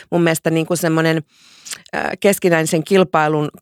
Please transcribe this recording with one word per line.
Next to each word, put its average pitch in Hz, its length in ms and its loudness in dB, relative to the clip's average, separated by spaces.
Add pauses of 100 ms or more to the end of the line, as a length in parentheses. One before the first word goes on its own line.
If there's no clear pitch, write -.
(100)
mun 170 120 0
mielestä 165 280 0
niin 160 160 0
kuin 170 120 -2
semmoinen, 160 440 0 (720)
äh, - 80 -4 (160)
keskinäisen 170 640 0
kilpailun 156 640 0 (140)